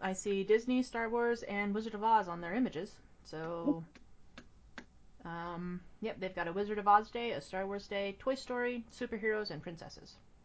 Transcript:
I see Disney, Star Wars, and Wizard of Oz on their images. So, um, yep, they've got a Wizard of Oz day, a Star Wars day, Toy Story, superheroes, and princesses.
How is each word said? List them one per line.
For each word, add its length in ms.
I 100
see 320
Disney, 380
Star 260
Wars, 360
and 300
Wizard 200
of 100
Oz 240
on 140
their 120
images. 380
So, 580
um, 560
yep, 200
they've 140
got 140
a 40
Wizard 260
of 80
Oz 240
day, 220
a 80
Star 260
Wars 220
day, 300
Toy 160
Story, 500
superheroes, 540
and 120
princesses. 520